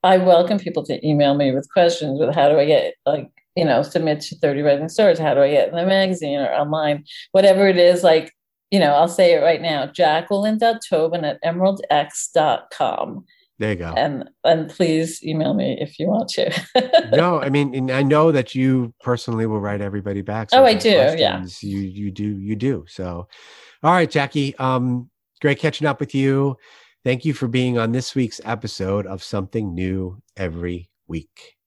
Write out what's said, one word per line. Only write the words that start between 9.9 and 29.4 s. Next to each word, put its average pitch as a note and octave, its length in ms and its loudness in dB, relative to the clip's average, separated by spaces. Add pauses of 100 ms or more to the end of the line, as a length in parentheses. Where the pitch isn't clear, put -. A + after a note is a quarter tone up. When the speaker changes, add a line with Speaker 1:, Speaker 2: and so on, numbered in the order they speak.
Speaker 1:
dot A3+ 200 0 (120)
Tobin D#3+ 360 0
at D3 180 -4
emerald F#3 460 0
x D3+ 440 -2
dot D#3 380 0
com. - 540 -6 (340)
Speaker 2:
There G#2+ 120 -2
you G2 40 -2
go. E2+ 200 -8
Speaker 1:
And, C3+ 340 -2 (160)
and D#3+ 240 2
please D#3+ 540 -2
email D#3 300 -2
me - 280 -2
if D3 180 -10
you D#3 80 -4
want A3 220 -2
to. - 200 -2 (260)
<laughs> B3+ 360 2
Speaker 2:
No, E3 300 2
I C#3 80 -4
mean, C#3 260 0
and C3 160 -4
I C3+ 120 0
know D3+ 280 4
that C3+ 240 -2
you C3 460 0
personally A#2 440 -2
will A2 140 -2
write G2+ 220 -4
everybody G2+ 400 -6
back. G#2+ 280 -8
So C4 120 6
Speaker 1:
Oh, C4 40 8
Speaker 2:
if A3 180 2
Speaker 1:
I A3+ 60 2
Speaker 2:
you F#3+ 80 4
have C#3 200 4
Speaker 1:
do, D#3+ 40 -2
yeah. A2+ 180 0
Speaker 2:
questions, F#2 220 -14
you, G2 180 -6
you G2 300 -8
do, G#2 300 -6
you G#2 160 -8
do. A2+ 320 -4
So, F2 400 -10 (560)
all D#3 80 4
right, F3+ 180 2
Jackie, C#3 480 -4
um, B2+ 520 -2 (320)
great C#3+ 180 0
catching D3+ 260 -4
up C#3+ 140 -2
with C#3+ 160 -8
you. C3+ 400 0 (480)
Thank B2+ 220 -2
you D3+ 80 0
for B2+ 140 -6
being B2 300 -2
on A2+ 140 0
this B2 240 -6
week's B2 300 -4
episode G#2 600 -6
of F#2+ 160 -12
Something G2+ 540 -6